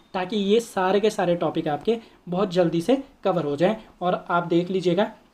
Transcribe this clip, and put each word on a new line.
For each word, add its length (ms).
ताकि 240
ये 220
सारे 400
के 100
सारे 260
topic 320
आपके 300
बहुत 240
जल्दी 280
से 220
cover 200
हो 120
जाएं 220
और 280
आप 180
देख 220
लीजिएगा, 420